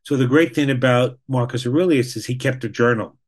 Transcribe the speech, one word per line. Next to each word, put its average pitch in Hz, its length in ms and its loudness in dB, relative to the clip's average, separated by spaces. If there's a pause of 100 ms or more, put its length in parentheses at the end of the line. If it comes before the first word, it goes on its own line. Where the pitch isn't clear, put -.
So 143 160 -4
the 127 80 2
great 156 300 2
thing 143 160 0
about 127 560 2
Marcus 127 400 -4
Aurelius 139 480 0
is 110 100 -8
he 127 100 -4
kept - 280 -4
a 120 60 -6
journal. 117 580 -2